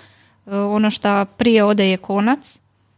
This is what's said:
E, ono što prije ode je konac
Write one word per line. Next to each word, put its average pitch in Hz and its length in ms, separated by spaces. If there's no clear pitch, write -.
E, 202 100
ono 208 340
što 202 380
prije 220 360
ode 202 220
je 190 120
konac 208 600